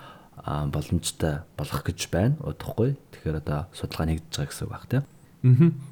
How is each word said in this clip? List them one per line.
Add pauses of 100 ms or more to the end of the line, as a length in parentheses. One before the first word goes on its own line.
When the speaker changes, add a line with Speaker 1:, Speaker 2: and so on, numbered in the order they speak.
(720)
Speaker 1:
боломжтой (160)
болох
гэж
байна
удахгүй. (160)
Тэгэхээр
одоо
судалгаа
нэгдэж
байгаа
гэсэн
үг
баг
тийм.
Speaker 2:
Аа. (240)